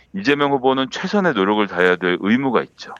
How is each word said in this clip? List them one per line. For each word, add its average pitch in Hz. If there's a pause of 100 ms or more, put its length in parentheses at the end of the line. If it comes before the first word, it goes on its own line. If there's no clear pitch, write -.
(140)
이재명 139
후보는 131
최선의 185
노력을 104
다해야 90
될 87
의무가 117
있죠. -